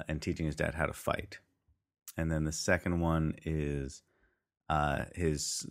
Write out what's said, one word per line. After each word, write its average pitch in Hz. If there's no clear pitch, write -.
and 78
teaching 82
his 73
dad 78
how 78
to -
fight. -
And 82
then 78
the 78
second 87
one 82
is, 71
uh, 73
his, 78